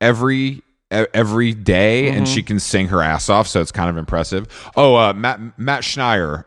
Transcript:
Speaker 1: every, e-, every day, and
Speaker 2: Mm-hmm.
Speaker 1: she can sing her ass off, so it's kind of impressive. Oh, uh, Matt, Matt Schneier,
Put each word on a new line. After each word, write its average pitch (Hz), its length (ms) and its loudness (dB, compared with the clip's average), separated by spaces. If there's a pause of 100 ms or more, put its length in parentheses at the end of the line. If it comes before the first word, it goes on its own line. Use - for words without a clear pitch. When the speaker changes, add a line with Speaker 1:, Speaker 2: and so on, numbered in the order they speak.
Speaker 1:
every, 131 640 0 (300)
e-, 107 200 0
every 113 400 2
day, 107 560 2
and 131 180 0
Speaker 2:
Mm-hmm. 131 80 -2
Speaker 1:
she - 80 -2
can 104 180 -2
sing 95 280 -2
her 87 140 0
ass 78 260 -2
off, 104 200 4
so 92 120 0
it's 80 120 -4
kind 87 180 -2
of 85 80 -6
impressive. 87 480 -4 (300)
Oh, 135 200 6
uh, 110 160 4
Matt, 110 460 -6
Matt 131 240 -4
Schneier, 95 640 -2